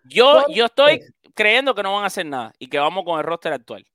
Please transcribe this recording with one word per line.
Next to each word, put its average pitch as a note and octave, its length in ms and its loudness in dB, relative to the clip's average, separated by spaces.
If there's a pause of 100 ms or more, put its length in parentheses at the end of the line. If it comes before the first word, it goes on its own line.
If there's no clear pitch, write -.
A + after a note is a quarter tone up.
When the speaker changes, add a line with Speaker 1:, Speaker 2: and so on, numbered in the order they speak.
Speaker 1:
Yo, G#3+ 280 4
Speaker 2:
Sorpresa. D4 240 4
Speaker 1:
yo A#3 100 2
estoy D4 340 2 (340)
creyendo A#3 400 0
que G3 80 -6
no G3 120 -6
van G3+ 100 -4
a G3 40 -4
hacer F3+ 180 -8
nada B2+ 320 -10
y C3+ 80 -18
que C#3+ 120 -6
vamos E3 260 -2
con E3 140 -4
el D3 60 -6
roster E3 280 -6
actual. A2+ 420 -12